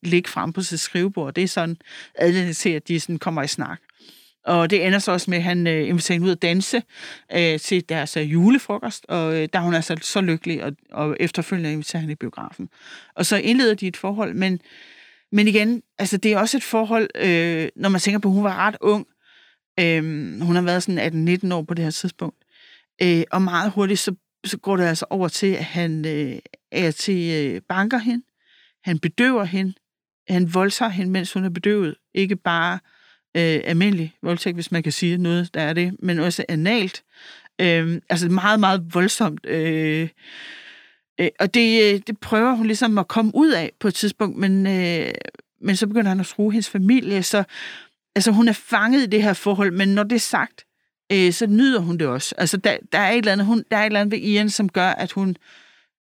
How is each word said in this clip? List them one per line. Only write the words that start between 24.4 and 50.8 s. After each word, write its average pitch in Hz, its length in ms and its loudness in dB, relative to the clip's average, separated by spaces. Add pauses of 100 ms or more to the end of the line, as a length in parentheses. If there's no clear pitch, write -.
så 202 140 -6
går 196 180 0
det 180 80 2
altså 165 260 -2
over 185 180 -2
til, - 260 -2
at - 100 -4
han, 165 420 -4
øh, 147 320 -4 (340)
af 165 160 0
og 151 60 -2
til, 170 600 -2
øh, 92 140 -6
banker 202 300 0
hende. 240 260 -2 (600)
Han 170 140 0
bedøver 240 460 2
hende. 190 280 -2 (560)
Han 180 260 2
voldtager 196 360 2
hende, 185 220 -4
mens 190 200 -4
hun 190 120 -2
er 190 60 -2
bedøvet. 180 440 0 (200)
Ikke 190 220 0
bare, 170 380 -2 (600)
øh, 165 280 2
almindelig 170 580 0
voldtægt, 175 340 -4
hvis 170 160 -8
man 170 100 -2
kan 151 100 -2
sige 175 240 0
noget, 175 380 0
der 156 60 -4
er 156 120 -2
det, 175 260 -2
men 175 200 -2
også 170 300 -2
analt. 185 540 -2 (580)
Øhm, 165 480 2
altså 175 200 0
meget, 196 320 4
meget 185 340 2
voldsomt. 175 520 0
Øh, 160 640 -2 (1120)
øh, 175 80 4 (120)
og 190 140 0
det, 226 400 6
øh, 196 120 0
det 220 120 -6
prøver 233 360 2
hun 226 120 0
ligesom 214 320 2
at 185 100 0
komme 220 260 2
ud 302 160 6
af 170 300 0
på 214 80 0
et 180 60 0
tidspunkt, 202 440 -2
men, 190 280 2
øh, 175 440 0 (500)
men 190 160 0
så 214 100 0
begynder 208 220 0
han 190 120 0
at 180 60 -2
true 208 260 0
hendes 214 180 -2
familie, 196 520 2
så 202 220 2 (720)
altså, 202 140 4
hun 226 180 6
er 220 40 4
fanget 233 500 2
i 247 40 0
det 208 160 2
her 208 100 2
forhold, 196 400 0
men 190 160 2
når 196 140 2
det 214 140 0
er 220 40 2
sagt, - 440 -4 (480)